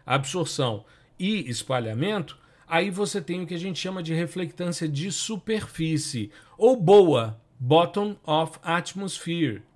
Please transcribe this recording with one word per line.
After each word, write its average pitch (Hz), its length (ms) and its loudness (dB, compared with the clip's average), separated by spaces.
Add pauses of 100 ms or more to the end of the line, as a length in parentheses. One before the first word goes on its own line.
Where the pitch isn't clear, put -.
à 127 100 0
absorção 139 720 -4 (320)
e 180 320 -4
espalhamento, 127 880 -4 (300)
aí 180 240 0
você 196 300 -4
tem 175 200 -6
o 175 60 -8
que 175 80 -8
a 170 40 -6
gente 180 200 -8
chama 185 240 -6
de 160 100 -4
reflectância 170 720 -4
de 156 240 -4
superfície, 160 1200 -4 (280)
ou 254 180 6
boa, 160 680 6 (160)
Bottom 170 680 2
of 156 360 0
Atmosphere, 170 1040 -4 (120)